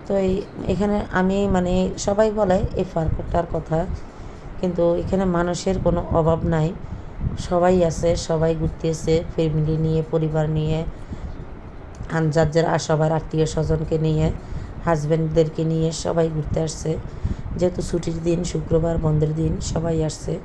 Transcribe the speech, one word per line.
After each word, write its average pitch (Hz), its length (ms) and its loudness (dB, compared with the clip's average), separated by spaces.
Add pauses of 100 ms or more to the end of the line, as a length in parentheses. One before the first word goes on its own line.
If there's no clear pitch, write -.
তো - 140 -6
এই, 190 160 2 (340)
এখানে 202 300 2 (140)
আমি, 190 260 2 (100)
মানে, 180 260 2 (240)
সবাই 208 340 2
বলে 202 260 4 (180)
এই 180 100 0
পার্কটার 165 640 0
কথা, 160 300 -2 (760)
কিন্তু 170 280 0 (120)
এখানে 185 300 0
মানুষের 175 540 0
কোনো 175 220 2 (120)
অভাব 165 320 4
নাই, 160 220 2 (720)
সবাই 180 440 4
আছে, 165 340 2
সবাই 165 380 2
ঘুরতেছে 160 600 0 (140)
ফ্যামিলি 156 480 2
নিয়ে, 160 260 2
পরিবার 156 460 0
নিয়ে, 156 300 0 (1300)
আন-, 160 220 2
যার 160 200 4
যার, 165 140 4
আর 165 160 2
সবার 156 300 2
আত্মীয় 156 340 0
স্বজনকে 156 520 0
নিয়ে, 156 300 2 (540)
হাজব্যান্ডদেরকে 160 840 2
নিয়ে 160 300 2
সবাই 165 360 0
ঘুরতে 156 320 -2
আসছে। 156 300 -4 (640)
যেহেতু 180 260 0
ছুটির 165 420 -2
দিন, 170 200 2
শুক্রবার 165 540 0
বন্ধের 156 360 2
দিন, 156 280 0
সবাই 165 420 -2
আসছে। 156 300 -4 (120)